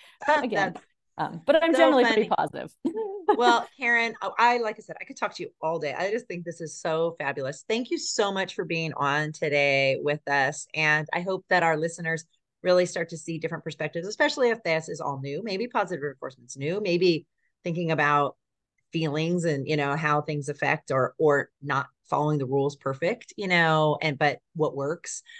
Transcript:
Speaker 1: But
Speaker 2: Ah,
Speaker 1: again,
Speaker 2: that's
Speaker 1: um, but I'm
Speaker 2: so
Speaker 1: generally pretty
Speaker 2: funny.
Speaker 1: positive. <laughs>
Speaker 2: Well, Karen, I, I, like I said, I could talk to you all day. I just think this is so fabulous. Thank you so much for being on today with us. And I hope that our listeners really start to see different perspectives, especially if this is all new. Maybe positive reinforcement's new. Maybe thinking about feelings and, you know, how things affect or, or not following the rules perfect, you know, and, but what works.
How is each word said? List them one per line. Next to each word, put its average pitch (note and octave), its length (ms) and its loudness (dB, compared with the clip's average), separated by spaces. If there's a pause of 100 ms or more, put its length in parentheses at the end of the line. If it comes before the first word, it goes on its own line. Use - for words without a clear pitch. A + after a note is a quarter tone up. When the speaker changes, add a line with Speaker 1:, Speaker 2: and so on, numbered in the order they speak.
(260)
Speaker 1:
But D4 100 4
Speaker 2:
Ah, C#4+ 80 2
Speaker 1:
again, G3+ 300 0
Speaker 2:
that's - 80 -14 (360)
Speaker 1:
um, D#3+ 280 -6
but D#4 160 6
I'm E4 120 4
Speaker 2:
so - 40 4
Speaker 1:
generally D#4 280 6
pretty A3+ 180 4
Speaker 2:
funny. - 60 -2
Speaker 1:
positive. - 440 -4 (120)
<laughs> E4 80 -2 (380)
Speaker 2:
Well, A#3 380 4 (100)
Karen, A#3 420 0
I, G3 180 -4
I, A#3+ 180 6
like A3 200 -4
I G#3+ 40 -20
said, - 180 -14
I - 60 -16
could C#4 120 -18
talk - 180 -4
to F3 80 -10
you - 80 -12 (100)
all D#3+ 180 -2
day. D3 140 -4
I F#3+ 180 -4
just A#3 160 -4
think E3+ 180 -10
this E3+ 160 -10
is D#3 200 -12
so E3 380 0
fabulous. C#3 480 -6
Thank A#3 240 -2
you E4+ 60 -2
so G3+ 340 0
much F#3+ 240 -4
for F#3+ 100 -6
being D#3+ 280 -4
on D3 380 0
today C#3 720 2
with C#3+ 260 -2
us. C#3 460 0
And D3+ 400 2
I F3 80 -2
hope F#3+ 280 -4
that F3+ 140 4
our D#3+ 140 2
listeners E3 480 -4 (380)
really F3+ 220 4
start F3 240 -6
to E3 80 -12
see E3 220 -8
different D#3+ 240 -6
perspectives, E3 440 -6
especially C#4+ 420 2
if A3+ 140 -2
this D#3+ 260 -2
is - 100 -8
all C#3 220 -6
new. C#3 220 -8
Maybe G3+ 240 -4
positive F3+ 360 -2
reinforcement's C3 540 -12
new. E3 240 -4
Maybe F3 460 2 (360)
thinking E3+ 280 -2
about D3 440 2 (560)
feelings D#3+ 540 0
and, C#3 220 -2
you D3+ 100 0
know, C#3+ 180 0
how D3+ 260 2
things D3 280 -4
affect D3 420 -2
or, C3 280 0
or D3 320 2 (100)
not C#3 260 -2 (220)
following D3+ 300 0
the C3+ 60 -4
rules C#3 300 0
perfect, E3 600 -4
you G3+ 100 -6
know, D#3+ 540 4
and, D3+ 160 -2
but D3 220 2 (160)
what D3+ 200 0
works. - 460 -6 (180)